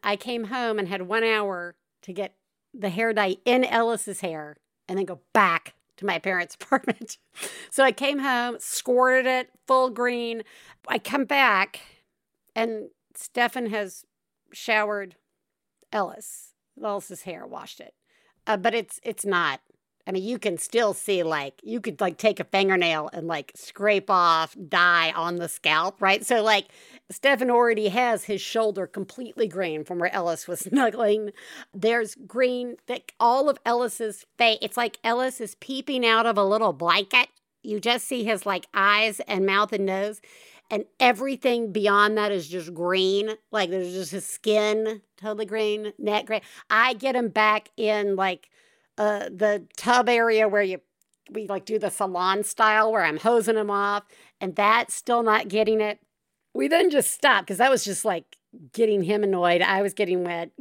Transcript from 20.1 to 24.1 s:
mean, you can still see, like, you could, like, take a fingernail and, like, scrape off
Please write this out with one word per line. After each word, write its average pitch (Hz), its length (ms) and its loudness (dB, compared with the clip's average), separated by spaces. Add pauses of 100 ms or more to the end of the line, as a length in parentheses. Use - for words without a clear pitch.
mean, 190 100 -4
you 226 160 -6
can 180 180 -4
still 220 380 0
see, 180 300 -2
like, 147 300 -4 (100)
you 220 160 -6
could, 190 200 -8
like, 180 160 -2
take 214 220 0
a 170 60 -6
fingernail 180 680 0
and, 165 140 -10
like, 156 300 -6
scrape 202 520 -2
off 170 460 2 (140)